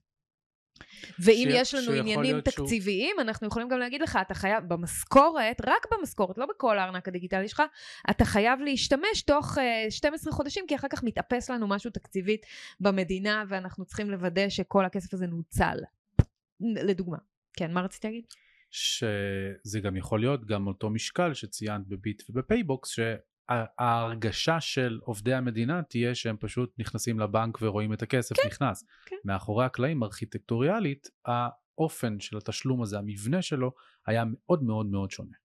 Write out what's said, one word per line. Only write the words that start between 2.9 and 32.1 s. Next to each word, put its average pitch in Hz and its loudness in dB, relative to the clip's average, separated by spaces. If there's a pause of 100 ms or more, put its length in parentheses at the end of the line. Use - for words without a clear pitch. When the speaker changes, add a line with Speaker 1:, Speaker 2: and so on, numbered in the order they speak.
Speaker 1:
אנחנו 220 -2
יכולים 233 -4
גם 254 0
להגיד 247 -2
לך, 254 0
אתה 185 -4
חייב, 202 0
במשכורת, 240 4
רק 403 2
במשכורת, 220 -2
לא 269 -4
בכל 233 2
הארנק 185 -2
הדיגיטלי 185 -2
שלך, 294 0 (480)
אתה 208 6
חייב 226 4
להשתמש 294 2
תוך, 294 2
אה, 233 2
שתים 294 0
עשרה 311 -4
חודשים, 294 -2
כי 285 0
אחר 262 -4
כך 269 -6
מתאפס 240 -2
לנו 220 -2
משהו 196 -2
תקציבית 196 -4 (340)
במדינה, 196 0
ואנחנו 185 -6
צריכים 208 -6
לוודא 185 2
שכל 190 2
הכסף 185 -4
הזה 185 -2
נוצל. 170 0 (840)
לדוגמה. 180 0 (380)
כן, 165 -4
מה 180 0
רצית - -6
להגיד? 226 -6 (460)
Speaker 2:
שזה 101 -2
גם 98 -2
יכול 107 0
להיות, 127 0
גם 101 -2
אותו 104 -4
משקל 156 0
שציינת 104 -8
בביט 101 -6
ובפייבוקס, 135 0 (580)
שההרגשה 117 0
של 120 -2
עובדי 113 -2
המדינה 123 0
תהיה 120 0
שהם 113 -4
פשוט 123 -2
נכנסים 113 -2
לבנק 110 0
ורואים 107 2
את 107 -2
הכסף - 0
Speaker 1:
כן, 539 6
Speaker 2:
נכנס. - -2 (220)
Speaker 1:
כן. 381 -12
Speaker 2:
מאחורי 104 0
הקלעים, 131 0
ארכיטקטוריאלית, 139 -2 (180)
האופן 120 -2